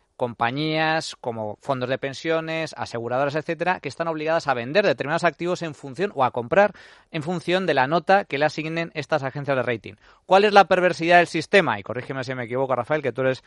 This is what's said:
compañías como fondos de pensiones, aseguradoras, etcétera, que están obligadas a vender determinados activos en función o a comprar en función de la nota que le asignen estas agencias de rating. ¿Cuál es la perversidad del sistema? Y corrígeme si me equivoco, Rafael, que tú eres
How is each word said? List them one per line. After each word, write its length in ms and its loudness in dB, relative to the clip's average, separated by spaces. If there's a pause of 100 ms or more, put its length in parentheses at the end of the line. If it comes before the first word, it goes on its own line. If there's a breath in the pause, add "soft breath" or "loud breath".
(160)
compañías 1000 -2
como 460 -8
fondos 260 -4
de 80 -2
pensiones, 800 -4
aseguradoras, 580 -4
etcétera, 460 -2
que 80 -8
están 180 -6
obligadas 420 -2
a 60 2
vender 300 0
determinados 400 0
activos 380 -2
en 120 -8
función 400 -6
o 100 0
a 60 2
comprar 440 2 (360 loud breath)
en 120 -6
función 420 -2
de 80 0
la 140 4
nota 400 2
que 100 -6
le 80 0
asignen 480 -4
estas 300 -2
agencias 340 -4
de 60 0
rating. 320 -4 (320 soft breath)
¿Cuál 180 6
es 80 4
la 140 8
perversidad 500 4
del 100 8
sistema? 540 2
Y 20 -14
corrígeme 400 -8
si 120 -6
me 100 -6
equivoco, 320 -2
Rafael, 240 0
que 120 -2
tú 100 -4
eres 240 0